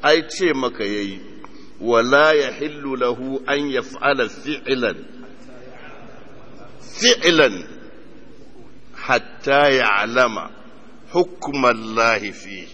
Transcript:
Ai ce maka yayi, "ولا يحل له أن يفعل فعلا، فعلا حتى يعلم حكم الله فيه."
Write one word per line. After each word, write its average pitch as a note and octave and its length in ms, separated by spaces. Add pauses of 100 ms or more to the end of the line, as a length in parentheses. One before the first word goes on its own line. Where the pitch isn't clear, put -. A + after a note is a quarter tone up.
Ai D#3 280
ce F3 240
maka B2 300
yayi, G2+ 360 (600)
"ولا B2 520
يحل D3 520 (160)
له B2 480
أن C#3+ 240
يفعل B2+ 580
فعلا، B2+ 680 (1900)
فعلا D#3+ 840 (1300)
حتى C#3 640 (160)
يعلم A2+ 580 (800)
حكم C#3+ 520
الله A2+ 680
فيه." F#2+ 420